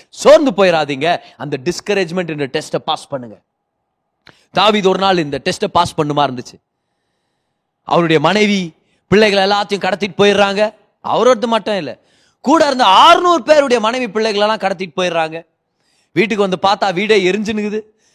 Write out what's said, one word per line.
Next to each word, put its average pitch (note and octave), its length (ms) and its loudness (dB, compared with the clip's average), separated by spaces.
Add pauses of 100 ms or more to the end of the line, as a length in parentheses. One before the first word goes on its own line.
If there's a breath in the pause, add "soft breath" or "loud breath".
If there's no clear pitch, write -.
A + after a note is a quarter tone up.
சோர்ந்து C#4+ 480 4
போயிடாதீங்க. D#3+ 600 0 (200 soft breath)
அந்த C#3+ 260 -8
டிஸ்கரேஜ்மெண்ட் F3+ 640 -4
என்ற D3 200 -6
டெஸ்ட்டை - 280 -8 (100)
பாஸ் D#3 220 -6
பண்ணுங்க. A#2+ 320 -12 (1120 soft breath)
தாவீது G3+ 380 2
ஒரு F#3+ 100 0
நாள் F#3+ 180 0
இந்த C#3+ 260 -6
டெஸ்ட்டை - 280 -4
பாஸ் F3 260 0
பண்ணுமா D3 200 -2
இருந்துச்சு. C3 440 -6 (1200)
அவருடைய D#3+ 380 0
மனைவி, F#3+ 520 0 (340)
பிள்ளைகள் G3 400 2
எல்லாத்தையும் G3+ 360 -4
கடத்திட்டு F#3+ 340 -4
போயிடுறாங்க. G3+ 560 2 (300)
அவரோடது A3 420 2
மட்டும் A3 320 -2
இல்ல, C#3 200 -10 (440)
கூட D#4 240 2
இருந்த B3+ 200 0
ஆறுநூறு E4 580 4
பேருடைய C4+ 380 2
மனைவி A#3+ 260 -4
பிள்ளைகளெல்லாம் G#3 540 -2
கடத்திட்டு F#3+ 340 -6
போயிடுறாங்க. E3 500 -4 (680)
வீட்டுக்கு G3+ 360 0
வந்து F3+ 120 -4
பார்த்தா G3+ 320 0
வீடே F#3+ 380 0
எரிஞ்சுனுக்குது, G#3 500 -4 (340)